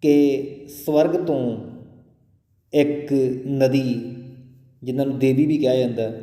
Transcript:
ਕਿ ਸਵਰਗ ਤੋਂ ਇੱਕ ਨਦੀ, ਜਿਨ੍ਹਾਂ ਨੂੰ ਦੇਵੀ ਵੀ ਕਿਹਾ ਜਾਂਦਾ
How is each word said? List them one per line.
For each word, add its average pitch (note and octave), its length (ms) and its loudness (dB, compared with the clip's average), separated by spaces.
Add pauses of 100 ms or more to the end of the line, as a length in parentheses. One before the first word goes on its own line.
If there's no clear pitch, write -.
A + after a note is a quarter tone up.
ਕਿ C#3+ 640 2 (180)
ਸਵਰਗ E3 400 2
ਤੋਂ B2+ 320 -2 (1160)
ਇੱਕ D3 400 0 (340)
ਨਦੀ, C3 680 0 (680)
ਜਿਨ੍ਹਾਂ B2+ 220 -2
ਨੂੰ C3 140 -4
ਦੇਵੀ C3 260 4
ਵੀ D3+ 120 0
ਕਿਹਾ B2+ 180 2
ਜਾਂਦਾ A#2 340 0 (140)